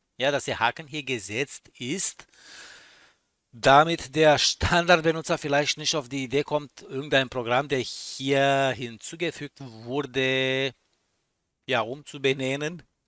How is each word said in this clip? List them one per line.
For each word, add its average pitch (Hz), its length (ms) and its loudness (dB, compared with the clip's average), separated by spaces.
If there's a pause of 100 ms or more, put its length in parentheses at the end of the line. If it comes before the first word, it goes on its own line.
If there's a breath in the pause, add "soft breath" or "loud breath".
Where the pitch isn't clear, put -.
(180)
Ja, 135 140 2
dass 139 140 0
der 120 140 -6
Haken 120 280 0
hier 143 160 -10
gesetzt 123 640 -6 (100)
ist, 151 480 -2 (1200 loud breath)
damit 139 640 4
der 151 220 6
Standardbenutzer 165 1000 2
vielleicht 143 400 0
nicht 151 180 -2
auf 131 140 -4
die 135 160 -4
Idee 135 180 0
kommt, 147 400 -6
irgendein 135 460 0
Programm, 123 380 0
der 135 120 0
hier 139 960 0
hinzugefügt 143 840 -10
wurde, 131 1120 -2 (960)
ja, 123 140 2
umzubenennen 139 1000 -4 (240)